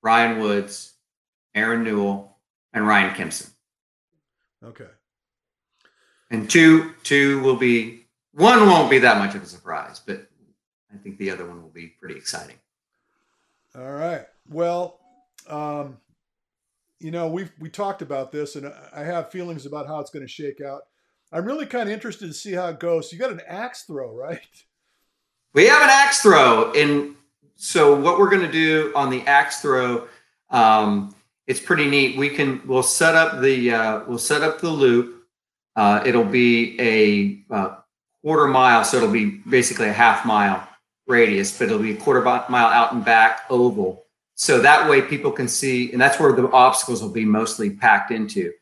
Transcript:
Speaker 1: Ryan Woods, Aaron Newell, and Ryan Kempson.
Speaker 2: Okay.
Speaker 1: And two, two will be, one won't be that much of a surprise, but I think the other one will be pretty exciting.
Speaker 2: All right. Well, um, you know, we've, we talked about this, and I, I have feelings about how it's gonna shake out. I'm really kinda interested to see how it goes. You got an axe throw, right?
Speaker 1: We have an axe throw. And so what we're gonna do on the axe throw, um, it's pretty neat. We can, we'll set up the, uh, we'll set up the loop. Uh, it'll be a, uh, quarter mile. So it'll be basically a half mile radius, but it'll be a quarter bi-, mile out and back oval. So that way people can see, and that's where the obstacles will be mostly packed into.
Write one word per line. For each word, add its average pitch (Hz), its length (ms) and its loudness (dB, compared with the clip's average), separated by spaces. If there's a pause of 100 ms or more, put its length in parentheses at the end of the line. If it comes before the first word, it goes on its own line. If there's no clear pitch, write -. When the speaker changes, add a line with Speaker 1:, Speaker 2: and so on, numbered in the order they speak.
Speaker 1:
Ryan 113 380 0
Woods, 101 540 -6 (640)
Aaron 113 280 -2
Newell, 101 540 -4 (360)
and 107 140 -2
Ryan 98 280 0
Kempson. 80 340 -12 (1120)
Speaker 2:
Okay. 113 240 -20 (1400)
Speaker 1:
And 110 180 -8
two, 160 440 6 (100)
two 139 380 0
will 131 140 2
be, 117 500 -2 (280)
one 214 340 6
won't 156 220 4
be 135 100 4
that 117 180 4
much 98 180 -6
of 98 80 -14
a - 20 -20
surprise, - 600 -14
but 98 220 -14 (680)
I 104 40 -20
think 98 200 -20
the 98 140 -10
other 90 160 -14
one 85 140 -20
will 82 80 -20
be 85 180 -20
pretty 82 280 -20
exciting. - 400 -16 (1200)
Speaker 2:
All 131 160 -18
right. 156 340 -10 (240)
Well, 170 500 -6 (480)
um, 147 500 -12 (1000)
you 160 120 -14
know, 170 160 -6
we've, 170 320 -10
we - 100 -16
talked 196 320 -10
about 135 300 -10
this, 147 240 -10
and 143 120 -16
I, 139 300 -20
I 147 60 -14
have 165 280 -10
feelings 170 340 -14
about 147 220 -12
how 151 120 -12
it's 143 120 -14
gonna 139 160 -16
shake 143 340 -14
out. 139 220 -14 (480)
I'm 170 140 -8
really 285 200 -8
kinda 226 260 -6
interested 208 360 -12
to 156 60 -14
see 202 200 -12
how 180 140 -6
it 160 120 -12
goes. 165 320 -4
You 165 80 -20
got 254 120 -4
an 208 160 -14
axe 220 360 -14
throw, 131 300 -14
right? 127 280 -14 (1120)
Speaker 1:
We 156 140 6
have 294 140 6
an 285 80 6
axe 277 320 4
throw. 131 520 4
And 147 420 0 (400)
so 143 440 4
what 170 200 0
we're 196 100 6
gonna 185 220 0
do 156 440 0
on 135 140 -2
the 127 120 -4
axe 143 400 0
throw, 123 460 -2 (420)
um, 107 680 2 (320)
it's 127 120 -4
pretty 147 300 -2
neat. 135 280 0
We 139 120 -2
can, 139 380 -4
we'll 127 160 0
set 160 320 2
up 160 260 0
the, 127 300 0
uh, 110 340 -2
we'll 120 140 -8
set 147 240 -2
up 156 160 -4
the 170 100 -4
loop. 123 540 0 (520)
Uh, 104 300 2
it'll 120 200 2
be 117 540 0
a, 104 760 0
uh, 98 220 -6 (460)
quarter 147 260 2
mile. 127 360 4
So - 140 0
it'll 113 140 0
be 104 380 -2
basically 120 380 0
a 104 60 -4
half 113 320 2
mile 101 420 0 (400)
radius, 104 500 0
but 123 80 -2
it'll 107 140 -2
be 107 140 -4
a 104 40 -10
quarter 127 240 0
bi-, 123 280 -2
mile 120 180 2
out 117 260 2
and 117 100 -6
back 113 460 4
oval. 107 560 0 (300)
So 151 260 2
that 147 280 4
way 139 120 4
people 143 300 -4
can 127 160 -6
see, 123 440 -4
and 123 80 -6
that's 139 200 2
where 147 140 4
the 123 180 2
obstacles 127 500 2
will 107 80 -8
be 110 160 -4
mostly 107 460 -2
packed 104 400 0
into. 104 500 -6